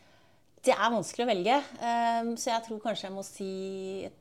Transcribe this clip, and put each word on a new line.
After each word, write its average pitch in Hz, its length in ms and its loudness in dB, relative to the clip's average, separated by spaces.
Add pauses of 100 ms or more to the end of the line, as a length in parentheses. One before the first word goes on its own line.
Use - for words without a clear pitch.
(640)
Det 254 80 6
er 208 160 4
vanskelig 233 320 0
å 247 80 2
velge, 202 260 4 (300)
ehm, 233 460 2 (100)
så - 80 -2
jeg 226 160 0
tror 220 160 -6
kanskje 208 240 -2
jeg 190 80 -8
må 196 100 -6
si 190 260 -8 (580)
et - 140 -12